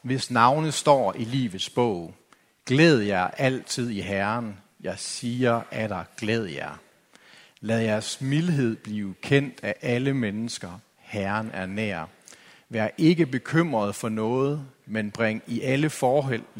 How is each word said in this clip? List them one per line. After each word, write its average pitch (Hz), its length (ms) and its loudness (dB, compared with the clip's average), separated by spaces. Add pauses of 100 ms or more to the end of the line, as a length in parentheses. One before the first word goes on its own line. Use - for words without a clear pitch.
hvis 127 280 -4
navne 131 420 6
står 135 440 4
i 127 80 -4
livets 113 460 -2
bog. 95 440 0 (520)
Glæd 147 320 6
jer 101 280 2
altid 127 640 -2
i 101 100 -4
Herren. 101 560 -4 (240)
Jeg 92 180 -8
siger 120 600 0 (100)
atter, 104 340 -6 (120)
glæd 110 280 -2
jer. 73 340 -8 (800)
Lad 113 180 0
jeres 110 420 -2
mildhed 139 560 2
blive 104 460 -8
kendt 139 400 2
af 104 200 -4
alle 131 320 0
mennesker. 107 640 -6 (300)
Herren 104 440 -4
er 95 140 -6
nær. 98 400 -4 (600)
Vær 110 200 -2 (100)
ikke 160 280 4
bekymret 127 680 0
for - 140 -6
noget, 131 580 -2 (200)
men 104 240 -4
bring 110 360 -2
i 117 140 -4
alle 139 300 0
forhold 131 520 0 (180)